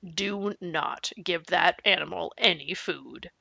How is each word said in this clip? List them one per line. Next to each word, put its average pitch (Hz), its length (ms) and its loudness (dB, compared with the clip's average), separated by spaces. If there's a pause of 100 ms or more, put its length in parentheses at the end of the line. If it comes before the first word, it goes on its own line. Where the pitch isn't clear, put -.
(140)
Do 202 460 -2
not 156 540 -4 (100)
give 170 220 -2
that 175 400 4
animal 175 520 2
any 160 360 2
food 147 680 -6